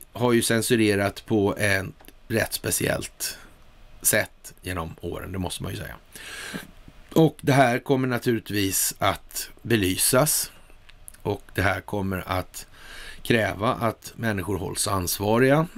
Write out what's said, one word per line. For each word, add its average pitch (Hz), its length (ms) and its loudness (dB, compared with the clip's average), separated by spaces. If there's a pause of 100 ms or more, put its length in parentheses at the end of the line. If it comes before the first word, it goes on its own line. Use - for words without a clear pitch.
(140)
har 120 200 2
ju 117 80 6
censurerat 107 840 2
på 101 320 2
en 98 360 0 (340)
rätt - 260 -2
speciellt - 840 -4 (640)
sätt - 600 -2
genom 85 400 -6
åren, 87 300 -8
det 92 60 -6
måste 92 260 -4
man 92 80 -8
ju 104 60 -8
säga. 58 180 -12 (1200)
Och 160 280 4
det 143 120 2
här 127 260 4
kommer 131 280 0
naturligtvis 107 920 -2
att - 520 -2 (120)
belysas. 110 880 2 (720)
Och 101 220 -4 (100)
det - 80 -2
här 95 200 0
kommer 95 440 -4
att - 400 -6 (580)
kräva 104 500 0
att - 420 -4
människor 101 420 -2
hålls 92 300 -4
ansvariga 113 800 2 (100)